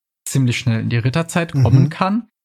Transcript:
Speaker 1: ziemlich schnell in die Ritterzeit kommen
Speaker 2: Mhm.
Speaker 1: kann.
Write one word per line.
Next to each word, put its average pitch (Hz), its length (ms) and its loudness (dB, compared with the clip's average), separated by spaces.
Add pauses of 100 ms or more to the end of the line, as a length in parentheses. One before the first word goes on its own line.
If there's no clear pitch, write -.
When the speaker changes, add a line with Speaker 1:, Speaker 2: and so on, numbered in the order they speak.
(280)
Speaker 1:
ziemlich 127 300 0
schnell 113 220 -2
in 107 100 -6
die 117 80 0
Ritterzeit 165 540 -2
kommen 135 320 4
Speaker 2:
Mhm. 143 40 2
Speaker 1:
kann. 190 400 -2 (160)